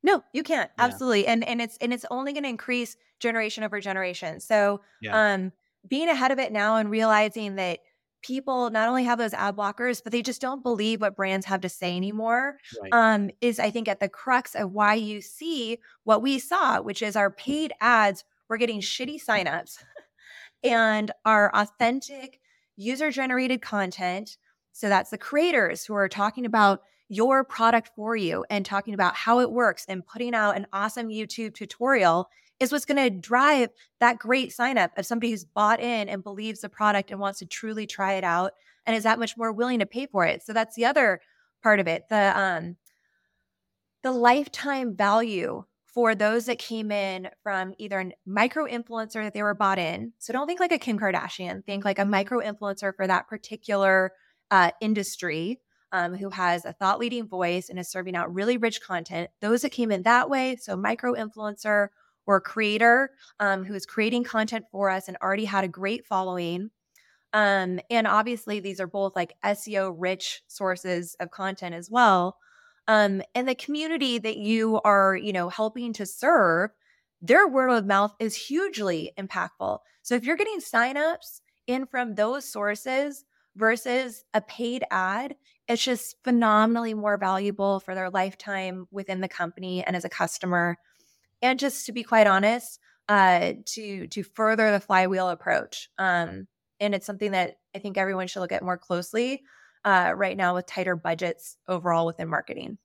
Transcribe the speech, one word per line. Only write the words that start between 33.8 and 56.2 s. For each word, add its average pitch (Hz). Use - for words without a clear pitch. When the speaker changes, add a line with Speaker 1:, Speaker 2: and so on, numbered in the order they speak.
Speaker 1:
that 240
great 254
sign 247
up 180
of 190
somebody 233
who's 196
bought 214
in 226
and 190
believes 208
the 208
product 202
and 196
wants 196
to 185
truly 214
try 196
it 190
out 180
and 226
is 214
that 226
much 226
more 226
willing 240
to 196
pay 262
for 190
it. 165
So -
that's 220
the 233
other 247
part 208
of 175
it. 165
The, 202
um, 175
the 262
lifetime 254
value 202
for 226
those 220
that 240
came 220
in 190
from 190
either 196
a 185
micro 233
influencer 226
that 208
they 208
were 208
bought 196
in. 185
So -
don't 277
think 359
like 359
a 311
Kim 214
Kardashian, 185
think 202
like 196
a 202
micro 202
influencer 202
for 190
that 185
particular, 196
uh, 180
industry, 196
um, 175
who 196